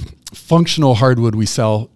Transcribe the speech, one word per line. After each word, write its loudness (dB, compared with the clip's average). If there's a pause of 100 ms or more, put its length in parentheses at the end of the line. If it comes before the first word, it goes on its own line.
(340)
functional 0
hardwood 2
we -2
sell. -2